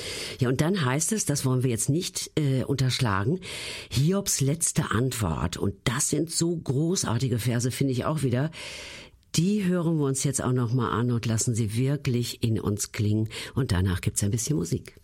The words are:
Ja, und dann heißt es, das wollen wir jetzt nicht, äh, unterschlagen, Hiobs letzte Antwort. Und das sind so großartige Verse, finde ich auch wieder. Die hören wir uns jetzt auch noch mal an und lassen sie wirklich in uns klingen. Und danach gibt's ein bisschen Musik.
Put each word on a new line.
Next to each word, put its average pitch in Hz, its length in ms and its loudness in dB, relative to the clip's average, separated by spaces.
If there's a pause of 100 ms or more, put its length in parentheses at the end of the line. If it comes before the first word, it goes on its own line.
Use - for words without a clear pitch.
(400)
Ja, 120 100 2
und 131 120 0
dann 175 220 2
heißt 131 280 0
es, 214 140 -2
das 143 200 0
wollen 127 160 4
wir 131 80 2
jetzt 113 180 0
nicht, - 480 -2
äh, 135 280 2
unterschlagen, 127 760 0 (520)
Hiobs 185 500 2
letzte - 480 0
Antwort. 95 680 0
Und 98 260 -2
das 123 260 0
sind 160 220 0
so 170 240 0
großartige 135 840 0
Verse, 120 320 0
finde 135 240 0
ich 120 120 0
auch 147 180 0
wieder. 131 260 2 (840)
Die 196 300 2
hören 170 340 2
wir 143 60 2
uns 135 180 0
jetzt 135 200 0
auch 120 80 2
noch 123 220 2
mal 120 160 2
an 120 220 2
und 117 160 0
lassen 113 260 0
sie 107 220 0
wirklich 131 640 0
in 113 180 0
uns - 320 -2
klingen. 107 380 0 (240)
Und 135 180 0
danach 90 300 2
gibt's - 220 -2
ein 104 80 0
bisschen 131 260 -2
Musik. - 460 -4